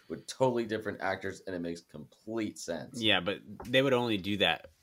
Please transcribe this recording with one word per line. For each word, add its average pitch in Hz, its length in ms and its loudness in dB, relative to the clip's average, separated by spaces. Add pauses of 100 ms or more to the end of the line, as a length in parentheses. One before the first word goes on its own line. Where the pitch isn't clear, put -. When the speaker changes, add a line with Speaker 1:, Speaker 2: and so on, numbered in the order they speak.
Speaker 1:
with - 180 -10
totally 120 400 2
different 107 340 -4
actors, 95 460 -4
and 95 80 -6
it 87 60 -4
makes 85 200 -6
complete 107 800 -8
sense. 82 420 -8
Speaker 2:
Yeah, 104 200 6
but 90 200 -2 (260)
they 131 160 4
would 135 120 4
only 120 240 2
do 101 200 -2
that 82 280 2 (160)